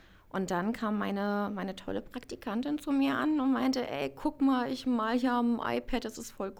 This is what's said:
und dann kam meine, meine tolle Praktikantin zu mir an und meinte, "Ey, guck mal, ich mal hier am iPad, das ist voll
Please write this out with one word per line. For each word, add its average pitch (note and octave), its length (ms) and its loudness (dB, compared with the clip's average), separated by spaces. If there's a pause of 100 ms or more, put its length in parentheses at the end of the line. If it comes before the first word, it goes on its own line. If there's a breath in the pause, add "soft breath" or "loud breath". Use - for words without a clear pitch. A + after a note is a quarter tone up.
(280 soft breath)
und F#3+ 240 -2
dann F#3 200 2
kam G#3+ 260 0
meine, G3+ 540 0
meine F#3+ 220 -6
tolle G3 280 -4
Praktikantin C4 760 -4
zu D4 140 -4
mir C#4 240 4
an D#4 240 2
und C4+ 120 4
meinte, B3+ 360 2
"Ey, C#4 260 -2
guck - 280 -2
mal, C4+ 280 4
ich B3+ 160 -6
mal A#3 320 2
hier B3 140 2
am A#3+ 320 2
iPad, A#3+ 400 0
das A3+ 140 -8
ist A#3 120 -10
voll G3 300 -6